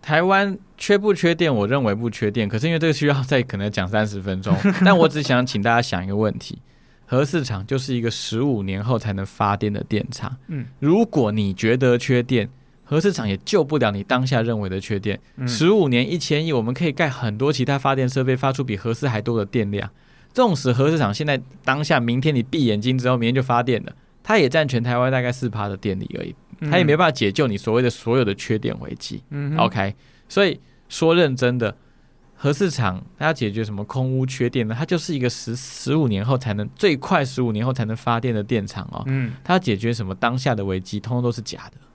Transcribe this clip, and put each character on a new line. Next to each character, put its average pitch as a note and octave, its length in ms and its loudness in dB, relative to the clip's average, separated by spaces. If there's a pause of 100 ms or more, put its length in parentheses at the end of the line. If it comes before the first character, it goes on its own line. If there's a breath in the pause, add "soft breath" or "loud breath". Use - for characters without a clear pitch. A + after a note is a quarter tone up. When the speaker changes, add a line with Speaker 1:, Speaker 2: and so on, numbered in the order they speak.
Speaker 1:
台 D#3 200 0
湾 G3 360 2 (200)
缺 G3+ 200 2
不 G#3 160 2
缺 E3+ 200 4
电？ E3 200 2
我 G#2 120 4
认 C3 180 2
为 G#2 120 2
不 A#2 140 -2
缺 G#2 200 0
电， G#2 180 0
可 G#2+ 120 -2
是 C#3+ 80 0
因 E3+ 60 2
为 D#3+ 40 0
这 D#3+ 80 2
个 D#3+ 80 4
需 D3 140 2
要 C#3 160 2
再 C3 180 2
可 - 160 -4
能 G2+ 140 -2
讲 F#2 160 -2
三 G#2+ 180 2
十 G#2 160 -6
分 F#2 200 -4
钟， G#2 140 2 (140)
Speaker 2:
<laughs> F#3 160 2
Speaker 1:
但 G3 100 8
我 E3 120 6
只 D3 160 0
想 B2+ 220 2
请 G#2+ 160 -4
大 A#2 120 4
家 A#2 80 4
想 F#2 220 -2
一 F#2+ 40 -6
个 G2 80 -4
问 G#2+ 220 0
题： - 220 -14 (480 soft breath)
核 C3 160 2
四 D3+ 200 0
厂 G2+ 220 -6
就 C3+ 120 -2
是 C3 180 -4
一 A#2+ 60 -2
个 A2+ 100 -2
十 - 300 -4
五 C3 200 0
年 G2 220 -4
后 A#2 160 0
才 G#2+ 140 -4
能 G2 120 -4
发 G#2 320 0
电 G#2 140 -2
的 G2+ 120 -4
电 - 280 -2
厂。 - 240 -8 (120)
Speaker 2:
嗯。 C#3 180 -6 (140)
Speaker 1:
如 F#3 260 4
果 B2+ 260 0
你 G#2 220 0
觉 A#2 240 0
得 B2+ 200 4
缺 B2 240 0
电， A#2+ 280 0 (340 soft breath)
核 D3 160 0
四 F#3+ 140 2
厂 A2+ 140 -4
也 G2 100 0
救 F3 260 2
不 D3 140 0
了 A#2 140 4
你 G2+ 120 -4
当 B2+ 240 0
下 B2+ 140 2
认 A2+ 180 -2
为 G2+ 80 -4
的 F#2 100 -4
缺 G2 220 -4
电。 G2+ 180 -4 (200 soft breath)
Speaker 2:
嗯。 B2+ 100 -4
Speaker 1:
十 B2 220 2
五 G3+ 180 4
年 B2 200 2
一 F3 100 -2
千 D#3 280 -2
亿， E3 60 -2
我 B2 100 2
们 A#2 120 -2
可 C3 100 -4
以 D#3+ 80 0
盖 D#3 180 0
很 A2 280 -4
多 C3+ 140 2
其 C3 120 0
他 C#3 160 0
发 C3+ 160 0
电 C3 120 0
设 C3 180 0
备， B2+ 100 2
发 C3+ 160 0
出 C3 100 -4
比 B2+ 140 -2
核 A2+ 180 -4
四 C#3 140 -2
还 A2 140 0
多 A2+ 180 0
的 G2+ 60 0
电 G#2 260 -2
量。 G2 180 -4 (440 soft breath)
纵 A#3+ 200 4
使 C3 200 0
核 C3+ 160 4
四 D#3+ 80 2
厂 G#2 160 0
现 D3+ 120 -4
在 C3+ 160 -2 (220)
当 C3+ 180 0
下， D3 200 2
明 A#2 180 0
天 D3 160 0
你 A#2+ 80 2
闭 D3 220 0
眼 G#2 160 2
睛 B2+ 160 0
之 B2 100 0
后， B2+ 80 4
明 A#2 120 0
天 A#2+ 60 2
就 C3 80 2
发 B2 220 2
电 A#2 220 0
了， - 80 -14 (280 soft breath)
它 A3 160 2
也 C#3+ 120 6
占 D3+ 180 2
全 C3+ 160 0
台 A#2+ 140 0
湾 B2+ 120 2
大 C3 120 0
概 B2 100 -2
四 B2+ 180 -4
趴 G#2 200 -4
的 G2 80 -6
电 F#2+ 200 -2
力 - 220 -8
而 E2+ 60 -6
已， E2+ 100 -10 (240)
Speaker 2:
嗯。 D3+ 100 -4
Speaker 1:
它 D#3 80 4
也 F3+ 60 6
没 D3 140 4
办 F3 100 4
法 D#3 40 4
解 G#2+ 200 0
救 C3+ 160 2
你 G#2 80 -2
所 G#2+ 180 -2
谓 A#2+ 80 4
的 B2 80 4
所 A#2 280 -2
有 B2+ 80 4
的 G2+ 100 -2
缺 A2 240 -4
电 - 220 -4
危 - 140 -10
机。 - 340 -12
Speaker 2:
嗯 C#3+ 220 -6
哼。 D3+ 140 2
Speaker 1:
OK， G2+ 300 -2 (320 soft breath)
所 G3 180 2
以 D#3+ 140 -2 (300 soft breath)
说 E3 260 2
认 D#3 200 4
真 B2+ 220 0
的， A2 180 -2 (600 soft breath)
核 C#3+ 160 0
四 E3+ 180 2
厂 F#2+ 320 -2 (160)
它 - 80 -4
要 D#3+ 80 2
解 A2+ 160 -2
决 A2 140 -4
什 G#2+ 100 -6
么 G2+ 120 -6
空 C3 260 -2
污 C3 140 0
缺 B2 240 -2
电 A#2+ 180 -2
呢？ A2+ 100 -4
它 D#3 80 -2
就 F3 120 0
是 D#3+ 180 -4
一 C3+ 40 -2
个 B2 100 0
十， - 260 -6
十 - 400 -4
五 D#3 120 2
年 G2+ 160 0
后 B2+ 140 0
才 A#2+ 160 -2
能， G#2 220 -4
最 E3+ 220 2
快 D3+ 260 0
十 C3 180 -4
五 A#2+ 100 0
年 A2 140 -2
后 C3 60 0
才 B2+ 140 -2
能 A2 100 -4
发 A#2 240 -2
电 B2 160 -2
的 G#2 80 -2
电 G#2 240 -2
厂 - 240 -10
哦。 - 160 -8
Speaker 2:
嗯。 C3 260 -2 (100)
Speaker 1:
它 F#3 140 2
解 A#2+ 200 0
决 A#2 160 0
什 A2 120 -4
么 F#2 80 -6
当 A#2+ 240 0
下 C3 160 0
的 G#2 120 -2
危 F#2+ 140 -2
机， G2+ 200 -8
通 A2+ 160 -6
通 B2 80 0
都 A#2+ 80 2
是 A2+ 100 -8
假 - 300 -12
的。 - 60 -20 (180)